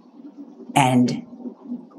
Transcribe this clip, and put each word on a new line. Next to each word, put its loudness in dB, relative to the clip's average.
And 4